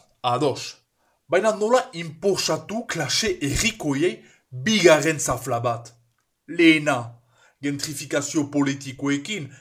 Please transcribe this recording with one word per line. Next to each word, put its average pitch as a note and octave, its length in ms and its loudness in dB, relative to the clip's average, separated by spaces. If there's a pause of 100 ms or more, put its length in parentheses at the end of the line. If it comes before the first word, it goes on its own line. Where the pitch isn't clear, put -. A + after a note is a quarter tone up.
(220)
ados. B2+ 560 -2 (500)
Baina F#3+ 240 2
nola A3+ 400 2
inposatu F3+ 960 -4
klase F3+ 480 -2
herrikoiei D3+ 840 -2 (260)
bigarren D#3 720 4
zafla B2 400 -2
bat? A#2 320 -4 (560)
Lehena, D#3 500 4 (600)
gentrifikazio C#3+ 880 -4
politikoekin, C#3 1120 -4